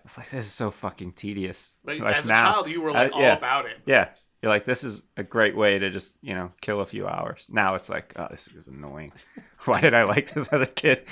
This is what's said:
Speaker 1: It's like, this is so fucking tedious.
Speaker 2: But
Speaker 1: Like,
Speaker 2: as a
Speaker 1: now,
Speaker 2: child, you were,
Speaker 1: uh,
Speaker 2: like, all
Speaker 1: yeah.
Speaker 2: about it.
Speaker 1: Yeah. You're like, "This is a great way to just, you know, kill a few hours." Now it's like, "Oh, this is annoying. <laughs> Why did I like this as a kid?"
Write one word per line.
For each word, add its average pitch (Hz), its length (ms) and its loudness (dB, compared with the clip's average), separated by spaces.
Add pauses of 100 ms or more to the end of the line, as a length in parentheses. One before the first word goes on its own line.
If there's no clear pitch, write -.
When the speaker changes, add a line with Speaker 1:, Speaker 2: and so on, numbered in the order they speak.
Speaker 1:
It's - 120 -18
like, 117 140 -18
this 123 160 -8
is 98 60 -10
so 107 180 -4
fucking 92 420 -12
tedious. 98 720 -8
Speaker 2:
But 151 140 -8
Speaker 1:
Like, - 180 0
Speaker 2:
as - 100 -2
a 113 40 -2
Speaker 1:
now, 113 220 6
Speaker 2:
child, 202 180 0
you 165 100 -6
were, 156 100 -2
Speaker 1:
uh, 143 40 -4
Speaker 2:
like, 131 180 4
all 135 80 -2
Speaker 1:
yeah. 123 160 6
Speaker 2:
about 127 300 -2
it. 113 180 -12
Speaker 1:
Yeah. 123 240 4 (320)
You're 110 100 0
like, 104 160 2
"This 127 180 -2
is 104 180 -10 (140)
a 104 80 -10
great 107 320 2
way 101 240 4
to 95 100 -2
just, 92 320 -10
you 120 100 -10
know, 90 280 -8
kill 104 200 -4
a 95 60 -4
few 98 220 -8
hours." - 420 -8
Now 98 240 0
it's - 140 -8
like, - 260 -8
"Oh, 85 160 -8
this - 160 -16
is - 220 -20
annoying. 73 440 -16 (260)
<laughs> - 260 -20
Why 107 160 2
did 139 140 6
I 117 100 8
like 110 280 0
this 147 140 -4
as 147 140 0
a 127 60 2
kid?" - 460 0